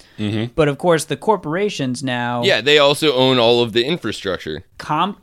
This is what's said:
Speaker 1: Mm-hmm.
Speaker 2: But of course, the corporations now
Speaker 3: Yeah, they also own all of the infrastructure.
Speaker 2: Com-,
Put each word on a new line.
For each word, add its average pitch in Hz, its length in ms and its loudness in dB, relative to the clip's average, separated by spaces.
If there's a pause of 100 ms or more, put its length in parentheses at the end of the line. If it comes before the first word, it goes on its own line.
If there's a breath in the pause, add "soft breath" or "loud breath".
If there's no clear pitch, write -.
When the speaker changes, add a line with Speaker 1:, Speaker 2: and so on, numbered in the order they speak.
(180 soft breath)
Speaker 1:
Mm-hmm. 107 380 -4
Speaker 2:
But 151 120 2
of 139 100 -2
course, 165 280 0
the 143 100 -6
corporations 156 880 -4
now 120 400 -2
Speaker 3:
Yeah, 127 160 2
they 143 180 4
also 143 380 2
own 131 240 4
all 120 240 6
of 113 80 -4
the 117 140 0
infrastructure. 95 800 -6 (120)
Speaker 2:
Com-, 175 460 -4